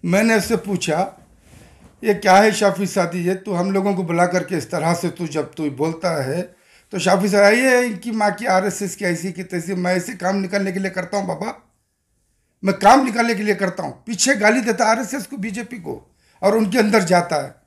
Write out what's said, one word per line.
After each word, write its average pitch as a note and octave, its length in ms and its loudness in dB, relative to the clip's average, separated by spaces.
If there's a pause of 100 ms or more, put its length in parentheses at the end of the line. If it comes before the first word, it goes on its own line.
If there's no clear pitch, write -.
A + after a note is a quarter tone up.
मैंने G#3+ 300 2
उससे A3 200 0
पूछा, F#3 720 -4 (760)
"ये A3 100 2
क्या G3 240 6
है G#3+ 140 6
शाफी G3 360 0
सादी, F3 400 -2
ये F#3 80 0
तू F#3+ 180 -8
हम F3+ 180 -2
लोगों G3 240 0
को F#3+ 80 -4
बुला E3+ 220 2
करके F3 320 -2
इस B2+ 140 -8
तरह E3 220 0
से E3+ 160 -2
तू E3 180 -8
जब D3 260 -6
तू D3+ 160 -4
बोलता D#3+ 540 -4
है?" D3 180 -4 (500)
तो G3 80 -6
शाफी F#3 300 2
साहब, G3+ 240 6
"ये B3 320 4
इनकी A3+ 260 -8
माँ G#3 200 0
की G#3 140 -8
आरएसएस F#3+ 500 0
की G3+ 100 -8
ऐसी F3 260 -4
की F3 120 -10
तैसी, F3 300 -6
मैं F3+ 220 0
ऐसे F#3 200 -4
काम F3+ 200 -2
निकालने G3 360 -2
के F#3 80 -4
लिए F#3+ 120 -4
करता F#3 260 -6
हूँ G3 100 -4
बाबा, - 440 -8 (920)
मैं F#3+ 140 0
काम B3+ 280 6
निकालने A#3 300 0
के G3+ 80 -6
लिए G#3 120 0
करता F3+ 280 -4
हूँ।" C#3 240 -10
पीछे A#3 280 0
गाली A3 260 2
देता A3 240 0
आरएसएस A3+ 400 -2
को, C#4 120 -14
बीजेपी A3+ 400 -8
को, D#3 380 -14 (260)
और G#3 160 2
उनके G#3+ 200 0
अंदर G#3+ 220 4
जाता F3 360 2
है। C3+ 140 -4 (180)